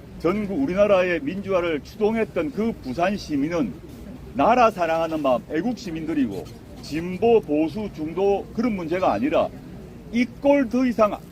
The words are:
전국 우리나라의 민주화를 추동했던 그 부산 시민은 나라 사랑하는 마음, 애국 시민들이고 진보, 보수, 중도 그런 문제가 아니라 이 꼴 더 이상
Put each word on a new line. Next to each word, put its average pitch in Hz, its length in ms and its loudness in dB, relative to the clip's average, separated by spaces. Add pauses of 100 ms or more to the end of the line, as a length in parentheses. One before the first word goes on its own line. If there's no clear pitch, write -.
(200)
전국 185 420 0
우리나라의 180 600 4
민주화를 175 600 -2
추동했던 208 720 -2
그 214 200 -2 (120)
부산 170 320 -2
시민은 151 560 -2 (640)
나라 220 360 6
사랑하는 165 500 0
마음, 127 300 2
애국 175 260 -2
시민들이고 151 680 -2 (360)
진보, 185 600 2
보수, 156 540 0
중도 175 600 0
그런 226 220 0
문제가 175 360 0
아니라 120 360 2 (640)
이 240 120 2 (160)
꼴 277 280 4
더 254 180 2
이상 214 320 2 (140)